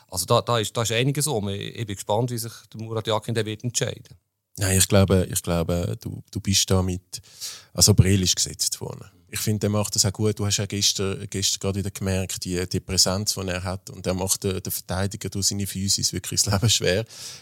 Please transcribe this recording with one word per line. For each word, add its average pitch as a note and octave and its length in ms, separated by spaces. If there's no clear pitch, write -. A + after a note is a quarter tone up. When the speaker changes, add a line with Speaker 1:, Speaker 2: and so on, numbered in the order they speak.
Speaker 1:
Also F#2 160
da, A#2 160
da A#2+ 180
ist, - 160
da A#2+ 60
ist A2 100
einiges C3 360
um. G#2+ 200
Ich, G#2 300
ich A#2 80
bin G2+ 100
gespannt, A#2+ 360
wie A#2+ 60
sich A2+ 140
der G#2+ 80
Murat A2+ 260
Yakin A2 260
dann A2 120
wird G#2+ 180
entscheiden. - 540
Speaker 2:
Nein, G2 200
ich F#2 100
glaube, F#2+ 440
ich - 100
glaube, F2 600
du, - 280
du G2+ 120
bist - 280
da F#2 140
mit, F2+ 380
also F#2+ 200
Brill F#2 280
ist F2+ 140
gesetzt - 400
vorne. - 340
Ich G#2+ 100
finde, G2+ 200
der G2+ 100
macht G#2 260
das - 100
auch G2 60
gut. G#2+ 260
Du G#2 80
hast G2+ 120
ja G#2 80
gestern, G2 640
gestern - 320
gerade G2 180
wieder F#2+ 100
gemerkt, F#2+ 540
die, F2+ 240
die F#2+ 140
Präsenz, F#2+ 540
die F#2+ 120
er F2+ 160
hat. F#2 260
Und F2+ 160
er F#2 80
macht F#2 300
den, F#2+ 180
den - 100
Verteidiger F#2+ 580
durch G2 180
seine G2+ 180
Physis F#2+ 460
wirklich - 320
das G#2 100
Leben G2+ 160
schwer. G2 360